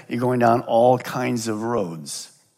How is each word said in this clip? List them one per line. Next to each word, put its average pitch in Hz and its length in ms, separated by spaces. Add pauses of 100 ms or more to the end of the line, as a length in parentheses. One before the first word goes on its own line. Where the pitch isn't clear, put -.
You're 120 120
going 127 200
down 117 220
all 123 360
kinds 123 500
of 107 140
roads. 90 680 (260)